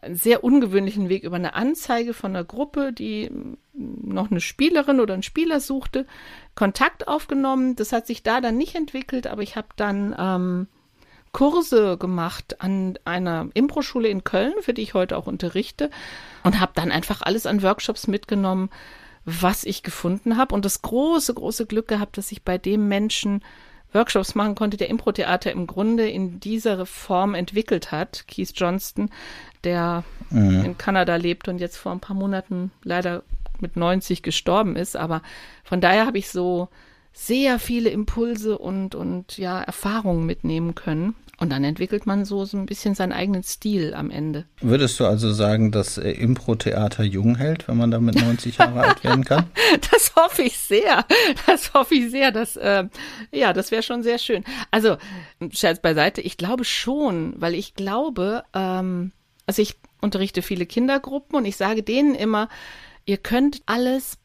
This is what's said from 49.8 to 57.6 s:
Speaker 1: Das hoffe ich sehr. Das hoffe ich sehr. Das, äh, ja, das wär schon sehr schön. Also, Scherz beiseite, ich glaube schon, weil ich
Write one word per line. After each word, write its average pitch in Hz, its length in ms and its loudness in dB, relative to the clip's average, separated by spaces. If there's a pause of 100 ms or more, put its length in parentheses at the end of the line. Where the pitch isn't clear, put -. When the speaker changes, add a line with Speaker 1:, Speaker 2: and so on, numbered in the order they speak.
Speaker 1:
Das - 260 6
hoffe 330 260 6
ich 247 160 0
sehr. 233 460 4 (420)
Das - 280 2
hoffe 269 220 6
ich 240 140 2
sehr. 269 200 4
Das, 220 260 -4
äh, 196 280 2 (480)
ja, 247 200 4
das 185 200 0
wär 226 100 0
schon 240 200 -4
sehr 233 160 2
schön. 220 260 0 (260)
Also, 214 260 4 (540)
Scherz 165 300 2
beiseite, 160 400 2
ich - 160 -8
glaube 226 280 -2
schon, 226 720 -2
weil 170 180 -2
ich - 200 -6